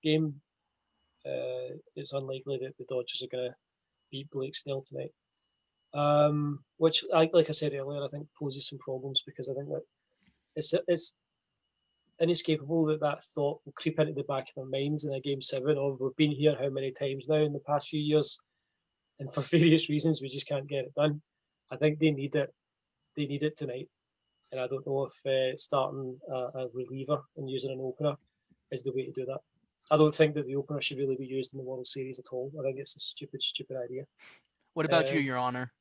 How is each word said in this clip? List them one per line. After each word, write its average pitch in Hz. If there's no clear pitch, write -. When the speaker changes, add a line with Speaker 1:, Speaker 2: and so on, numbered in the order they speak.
Speaker 1:
game, 156
uh, 127
it's 139
unlikely 135
that 131
the 127
Dodgers 127
are 127
gonna 123
beat 139
Blake 135
Snell 135
tonight. 139
Um, 147
which, 160
I, 165
like 165
I 151
said 147
earlier, 139
I 139
think 147
poses 139
some 139
problems 131
because 139
I 135
think 143
that 147
it's, 151
it's 175
inescapable 165
that 151
that 147
thought 147
will 147
creep 160
into 156
the 139
back 135
of -
their 131
minds 143
in 139
a 135
game 139
seven 139
of, 135
"We've 131
been 151
here 147
how 139
many 135
times 139
now 156
in 151
the 143
past 147
few 156
years?" 151
And 135
for 143
<laughs> 165
various 160
reasons, 151
we 135
just 131
can't 139
get 139
it 139
done. 147
I 131
think 151
they 156
need 139
it. 113
They 147
need 139
it 151
tonight. 131
And 131
I 127
don't 135
know 135
if, -
uh, 131
starting 135
a, 131
a 127
reliever 131
and 139
using 131
an 131
opener 139
is 123
the 131
way 131
to -
do 131
that. 135
I 151
don't 151
think 151
that 147
the 131
opener 139
should 135
really 135
be 135
used 131
in 135
the 131
World 127
Series 131
at 123
all. 131
I 139
think 131
it's 143
a -
stupid, -
stupid -
idea. 127
Speaker 2:
What 160
about 151
you, 151
Speaker 1:
Um, 139
Speaker 2:
Your 131
Honor? 123